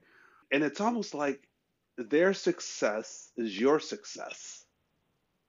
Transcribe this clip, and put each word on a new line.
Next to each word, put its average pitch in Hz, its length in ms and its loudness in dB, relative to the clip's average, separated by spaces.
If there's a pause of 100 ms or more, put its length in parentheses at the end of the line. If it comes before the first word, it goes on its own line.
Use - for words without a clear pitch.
(520)
And 143 120 2
it's 143 160 -2
almost 214 360 -2
like 143 320 -2 (500)
their 175 380 4
success - 1000 -2
is 107 240 -2
your 143 200 6
success. - 840 -10 (840)